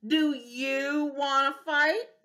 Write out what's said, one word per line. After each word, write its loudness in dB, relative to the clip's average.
Do 2
you -2
wanna 2
fight? 2